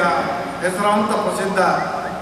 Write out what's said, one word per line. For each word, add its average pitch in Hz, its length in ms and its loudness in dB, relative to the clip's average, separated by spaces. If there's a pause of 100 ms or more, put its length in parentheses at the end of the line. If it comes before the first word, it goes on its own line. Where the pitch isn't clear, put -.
(600)
ಹೆಸರಾಂತ 208 500 2
ಪ್ರಸಿದ್ಧ 190 480 0 (640)